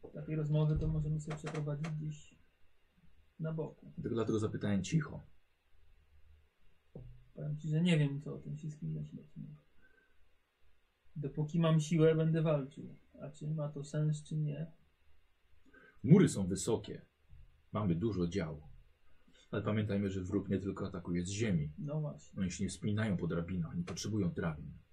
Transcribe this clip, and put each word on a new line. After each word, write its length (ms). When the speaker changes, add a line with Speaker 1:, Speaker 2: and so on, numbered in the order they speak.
Speaker 1:
Takie 220
rozmowy 440
to 80
możemy 320
sobie 180
przeprowadzić 520
gdzieś 520
na 140
boku. 440
Speaker 2:
Dlatego, 180
dlatego 240
zapytałem 440
cicho. 440
Speaker 1:
Powiem 240
ci, 120
że 120
nie 180
wiem, 220
co 140
o 40
tym 180
wszystkim 340
myśleć. 360
Dopóki 440
mam 200
siłę, 360
będę 260
walczył. 540
A 80
czy 180
ma 220
to 140
sens, 400
czy 140
nie? 340
Speaker 2:
Mury 260
są 180
wysokie. 580
Mamy 240
dużo 320
dział. 340
Ale 100
pamiętajmy, 480
że 140
wróg 260
nie 100
tylko 280
atakuje 380
z 40
ziemi. 480
Speaker 1:
No 240
właśnie. 400
Speaker 2:
Oni 100
się 120
nie 60
wspinają 480
po 100
drabinach, 480
nie 80
potrzebują 500
drabin. 380